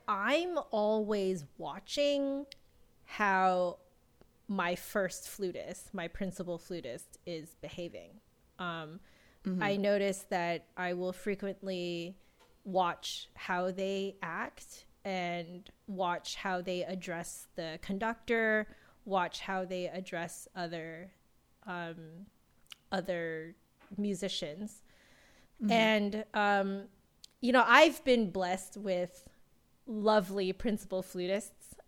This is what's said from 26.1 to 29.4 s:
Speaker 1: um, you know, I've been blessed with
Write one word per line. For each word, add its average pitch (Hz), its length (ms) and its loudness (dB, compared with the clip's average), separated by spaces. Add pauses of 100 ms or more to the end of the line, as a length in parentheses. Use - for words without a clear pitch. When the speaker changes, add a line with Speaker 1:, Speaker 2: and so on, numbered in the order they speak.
Speaker 1:
um, 196 520 2 (580)
you 247 100 4
know, 233 140 10
I've 277 380 10
been 233 260 6
blessed 185 480 -2
with 180 460 -2 (600)